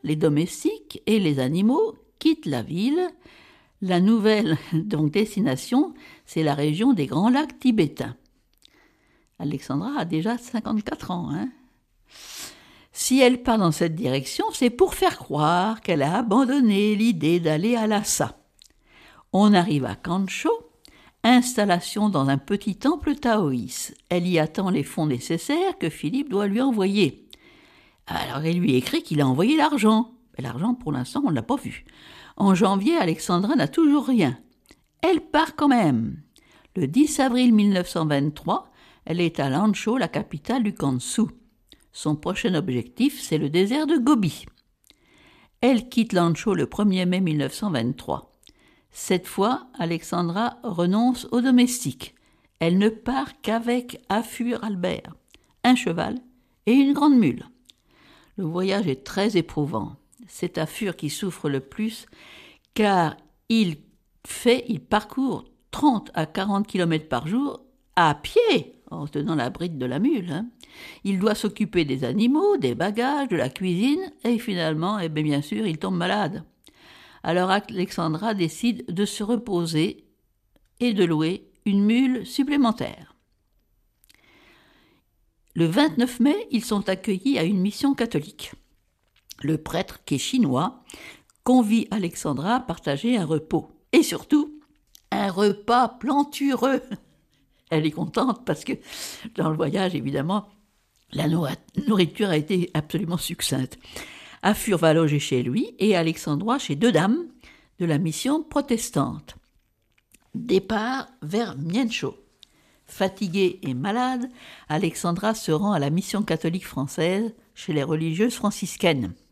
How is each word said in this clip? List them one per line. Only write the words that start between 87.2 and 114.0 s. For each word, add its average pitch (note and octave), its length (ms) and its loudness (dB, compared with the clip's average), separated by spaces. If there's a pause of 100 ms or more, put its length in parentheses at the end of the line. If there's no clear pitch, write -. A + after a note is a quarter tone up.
à D#3+ 40 0
une F#3 160 0
mission G#3 360 0
catholique. - 580 -6 (880)
Le D3+ 160 0
prêtre, - 480 -8
qui D3 100 -2
est C3 40 -2
chinois, E3+ 640 0 (600)
convie A3+ 480 4
Alexandra E3+ 640 -2
à C4 40 0
partager A3 580 -2
un F3 80 0
repos. D#3 460 -2 (200)
Et D4+ 120 6
surtout, - 580 -2 (500)
un G3+ 200 -2
repas G#3 580 2
plantureux. C#4 920 0 (880)
Elle D#3 160 0
est D3 60 0
contente - 540 -4
parce D3+ 180 -4
que - 100 -6 (640)
dans D#3+ 140 -2
le D#3 60 -2
voyage, F3+ 400 -2
évidemment, C#3+ 540 -4 (640)
la D3 160 -2
nourri-, E3 280 -2 (320)
nourriture G3 420 2
a D#3 80 2
été F3 360 -2
absolument E3 440 -2
succincte. - 600 -4 (640)
Afur G3+ 360 2
va D#3+ 160 4
loger D3+ 260 4
chez B2+ 240 0
lui A3+ 360 -2
et G3 160 4
Alexandra E3 640 -2
chez - 180 -4
deux G#3+ 160 4
dames G#3+ 360 2 (520)
de F3+ 60 -2
la D#3 120 2
mission B3 440 -2
protestante. - 920 -4 (1000)
Départ A3 720 -2 (140)
vers G3+ 360 -4
Miencho. F3 580 -4 (720)
Fatiguée F#3+ 800 -2
et C3 100 -4
malade, B3 560 -4 (400)